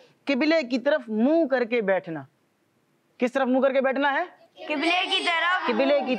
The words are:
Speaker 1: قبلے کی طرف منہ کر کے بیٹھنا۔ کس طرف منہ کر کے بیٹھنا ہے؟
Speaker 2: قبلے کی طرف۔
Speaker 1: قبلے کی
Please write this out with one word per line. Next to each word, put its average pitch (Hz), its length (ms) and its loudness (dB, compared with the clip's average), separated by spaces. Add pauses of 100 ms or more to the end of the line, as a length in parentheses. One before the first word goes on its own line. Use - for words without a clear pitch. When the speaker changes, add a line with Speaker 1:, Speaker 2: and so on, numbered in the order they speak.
(260)
Speaker 1:
قبلے 302 380 2
کی 240 160 -4
طرف 277 300 0
منہ 277 420 2
کر 247 120 0
کے 233 180 0
بیٹھنا۔ 180 420 -2 (920)
کس 247 140 -2
طرف 269 160 0
منہ 254 140 2
کر 269 120 2
کے 269 80 2
بیٹھنا 269 320 0
ہے؟ 320 100 -2 (440)
Speaker 2:
قبلے 330 320 -2 (120)
کی 359 140 0
طرف۔ 339 420 0
Speaker 1:
قبلے 269 400 2
کی 254 120 -2